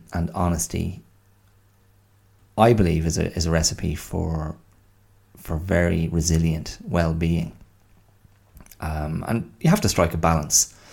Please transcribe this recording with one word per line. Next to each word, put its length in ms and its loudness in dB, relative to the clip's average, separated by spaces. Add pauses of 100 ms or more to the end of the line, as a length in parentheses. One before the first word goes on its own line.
(120)
and 220 -2
honesty, 720 -2 (1500)
I 160 8
believe 320 4
is 140 0
a, 140 0
is 120 0
a 60 0
recipe 420 0
for, 600 -6 (840)
for 200 -6
very 500 2
resilient 760 0
well-being. 720 0 (1300)
Um, 460 -6
and 320 -6
you 100 2
have 120 4
to 80 -2
strike 240 2
a 40 -2
balance. 560 0 (200)